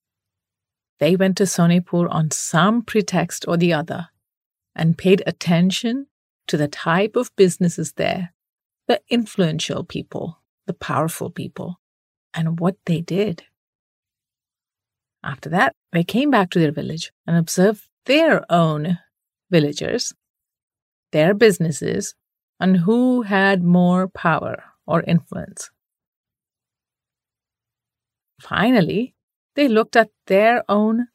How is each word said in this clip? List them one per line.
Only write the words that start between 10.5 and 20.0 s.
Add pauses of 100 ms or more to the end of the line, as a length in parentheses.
the
powerful
people, (540)
and
what (100)
they
did. (1800)
After
that, (160)
they
came
back
to
their
village (140)
and
observed (180)
their
own (520)
villagers, (1000)